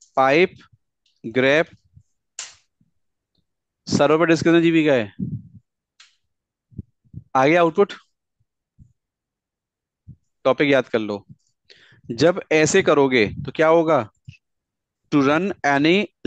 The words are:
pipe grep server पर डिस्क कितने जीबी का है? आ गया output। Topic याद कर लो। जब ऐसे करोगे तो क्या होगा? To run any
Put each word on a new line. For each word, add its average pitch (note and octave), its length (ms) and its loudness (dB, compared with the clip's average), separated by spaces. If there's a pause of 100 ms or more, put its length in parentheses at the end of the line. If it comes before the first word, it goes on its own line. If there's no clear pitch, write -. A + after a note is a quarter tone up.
(160)
pipe C#3 400 0 (680)
grep C3+ 420 0 (2250)
server D3 300 0
पर E3+ 80 0
डिस्क E3 180 0
कितने E3+ 180 2
जीबी E3 240 0
का D3+ 80 2
है? A2 220 -4 (2250)
आ C3+ 120 2
गया E3+ 140 2
output। E3+ 320 0 (2500)
Topic C3+ 260 0
याद C3+ 180 0
कर A#2 120 -4
लो। G#2 260 -8 (840)
जब D#3+ 300 0 (100)
ऐसे D#3 320 2
करोगे C3+ 440 2
तो - 240 -12
क्या D#3 160 0
होगा? D#3+ 420 2 (1040)
To D3 80 2
run D#3 320 -2 (120)
any D3+ 400 0 (220)